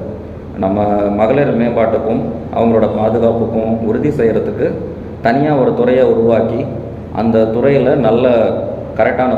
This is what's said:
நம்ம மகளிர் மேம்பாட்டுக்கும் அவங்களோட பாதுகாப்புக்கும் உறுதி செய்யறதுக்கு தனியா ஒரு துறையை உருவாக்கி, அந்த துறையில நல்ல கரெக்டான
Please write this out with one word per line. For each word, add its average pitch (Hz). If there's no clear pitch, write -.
நம்ம 98
மகளிர் 117
மேம்பாட்டுக்கும் 113
அவங்களோட 110
பாதுகாப்புக்கும் 113
உறுதி 123
செய்யறதுக்கு 110
தனியா 143
ஒரு 117
துறையை 123
உருவாக்கி, 113
அந்த 110
துறையில 127
நல்ல 120
கரெக்டான 113